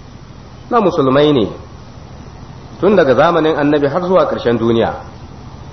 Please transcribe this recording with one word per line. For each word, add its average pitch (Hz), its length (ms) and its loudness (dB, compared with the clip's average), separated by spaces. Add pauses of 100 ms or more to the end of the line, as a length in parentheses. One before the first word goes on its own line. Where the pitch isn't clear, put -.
(720)
na 240 80 2
Musulmai 147 560 2
ne, 107 160 0 (1300)
tun 202 160 2
daga 147 240 4
zamanin 160 400 2
Annabi 147 320 0
har 175 160 -2
zuwa 175 240 4
ƙarshen 117 260 0
duniya. 113 380 0 (800)